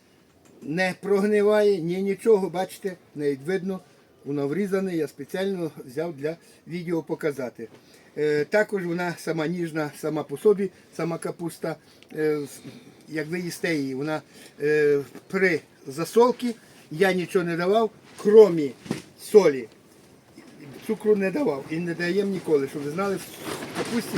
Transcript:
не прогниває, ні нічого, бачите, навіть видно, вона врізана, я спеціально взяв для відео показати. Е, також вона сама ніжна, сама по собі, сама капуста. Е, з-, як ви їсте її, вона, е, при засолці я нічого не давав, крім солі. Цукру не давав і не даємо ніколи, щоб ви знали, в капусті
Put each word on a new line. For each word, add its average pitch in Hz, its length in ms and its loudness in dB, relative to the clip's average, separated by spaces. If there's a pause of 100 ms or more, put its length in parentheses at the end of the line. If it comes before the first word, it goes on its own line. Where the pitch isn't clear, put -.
(600)
не 180 400 -2
прогниває, 202 800 4
ні 175 200 -2
нічого, 196 480 2
бачите, 180 460 -6 (200)
навіть 143 300 -2
видно, 185 340 -4 (460)
вона 143 200 -2
врізана, 190 460 -2
я 156 160 -2
спеціально 180 640 -6 (140)
взяв 156 280 -6
для 147 220 -6 (320)
відео 165 340 -4
показати. 135 680 -6 (500)
Е, 147 280 0
також 208 400 0
вона 175 320 -4
сама 165 300 -4
ніжна, 160 500 -4
сама 151 260 -4
по 143 140 -10
собі, 202 320 2 (280)
сама 165 200 -4
капуста. 165 580 -8 (420)
Е, 151 220 0
з-, 139 200 -10 (500)
як 151 180 -6
ви 180 120 -4
їсте 175 360 -4
її, 135 200 -4
вона, 151 260 -4 (400)
е, 147 380 4 (280)
при 185 320 0 (280)
засолці 233 680 2 (360)
я 185 220 2
нічого 180 320 0
не 170 120 -2
давав, 208 320 2 (340)
крім 190 480 8 (500)
солі. 147 460 6 (1200)
Цукру 214 280 2
не 190 160 0
давав 170 380 -2
і 156 80 -4
не 170 160 -4
даємо 185 380 -2
ніколи, 160 360 2
щоб 143 160 -8
ви 147 80 -6
знали, 190 240 -2
в - 600 -10
капусті 220 400 -4